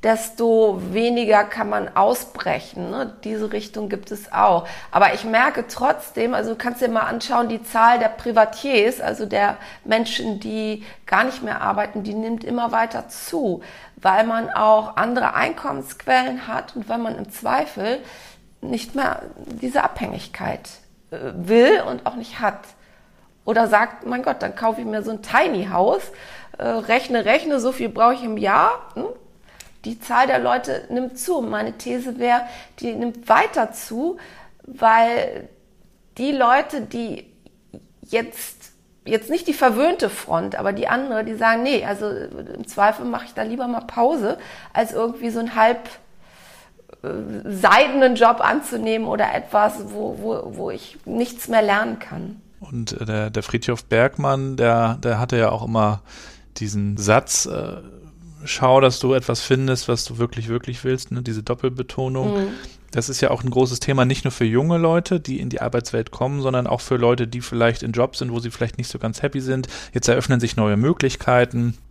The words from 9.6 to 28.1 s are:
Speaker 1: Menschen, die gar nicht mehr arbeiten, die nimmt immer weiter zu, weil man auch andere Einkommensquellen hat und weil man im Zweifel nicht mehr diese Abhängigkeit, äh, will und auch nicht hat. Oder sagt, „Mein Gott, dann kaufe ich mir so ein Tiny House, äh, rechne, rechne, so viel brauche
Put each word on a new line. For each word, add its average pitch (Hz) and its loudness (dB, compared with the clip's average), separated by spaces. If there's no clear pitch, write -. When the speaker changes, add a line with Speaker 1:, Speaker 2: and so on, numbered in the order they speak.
Speaker 1:
Menschen, 220 -2
die 214 -6
gar 196 4
nicht 262 -4
mehr 208 -4
arbeiten, 208 -2
die 208 -8
nimmt 226 -6
immer 233 -4
weiter 226 -2
zu, 233 -4
weil 190 2
man 226 -4
auch 214 4
andere 240 0
Einkommensquellen 262 -2
hat - -8
und 233 -10
weil 226 -4
man 226 -6
im - -12
Zweifel 240 -2
nicht 240 -6
mehr - -2
diese 254 -2
Abhängigkeit, - -6
äh, - -10
will 233 6
und - -6
auch 254 -4
nicht 233 -12
hat. 208 -2
Oder 220 2
sagt, 214 2
„Mein 247 -6
Gott, - -2
dann - -6
kaufe 226 -2
ich 233 -8
mir 214 -4
so 220 -6
ein 214 -10
Tiny 233 2
House, 226 2
äh, - -4
rechne, 226 0
rechne, 285 2
so 240 0
viel 240 -4
brauche 233 4